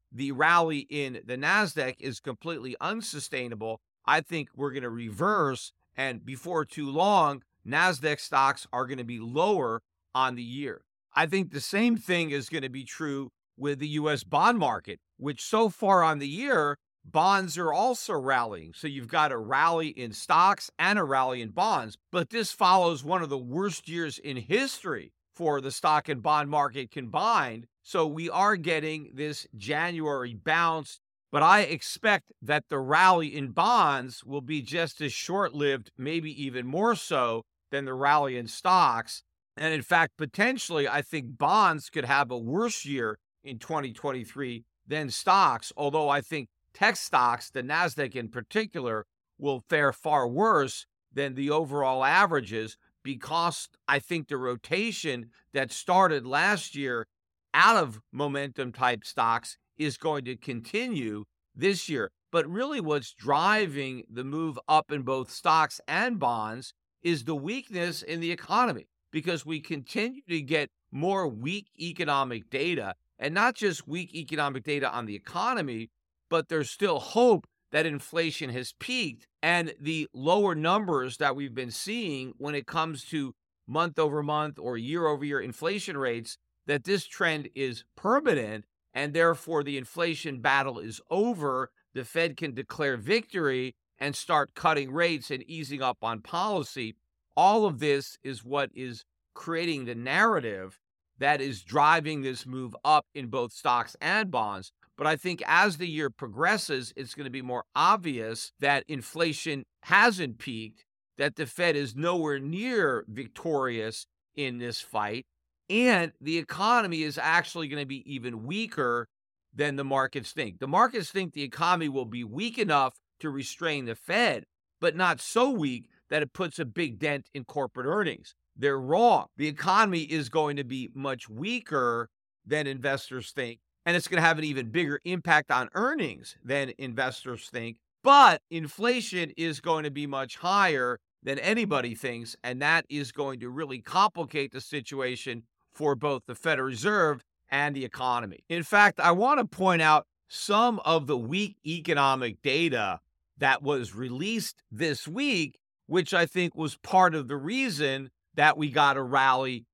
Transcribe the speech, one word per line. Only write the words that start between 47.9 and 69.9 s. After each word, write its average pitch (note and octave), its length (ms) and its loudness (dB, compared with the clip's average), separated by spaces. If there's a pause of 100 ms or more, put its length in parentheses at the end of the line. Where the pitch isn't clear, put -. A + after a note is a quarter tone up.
in A#2 140 -6
particular, B2 760 -4 (320)
will C#3 300 -2
fare D3 240 4
far C#3+ 360 2
worse D3+ 580 2 (260)
than C3+ 220 -4
the C#3 160 -2
overall C#3 540 2
averages, C3+ 760 2 (260)
because D#3 640 -4 (200)
I C#3 120 4
think E3 280 -6
the D3 100 -4
rotation B2+ 960 -4 (220)
that C3+ 180 -2
started F3 540 4
last D#3 500 0
year B2+ 320 -4 (460)
out G3+ 240 8
of B2 220 0 (120)
momentum C#3 600 -4
type B2 320 0
stocks A#2 540 -2 (180)
is D3 220 -4
going D3 280 -4
to B2 100 -8
continue A#2+ 880 -6 (300)
this F3+ 340 -2
year. A#2 220 -4 (200)
But D#3+ 160 0
really B3+ 320 -4
what's D3+ 320 -4
driving C#3+ 960 0
the A#2+ 160 -10
move D3+ 440 -6
up D#3 240 4
in D3 100 -4
both B2+ 300 -4
stocks D#3+ 560 2
and G#3 320 -2
bonds A#2 540 -4 (280)
is E3 220 0
the D3+ 120 -4
weakness F3 680 -6
in E3 160 -6
the E3 120 -4
economy, F#3 560 -2 (240)
because D#3+ 340 -4
we D3+ 160 -6
continue G#3+ 640 -6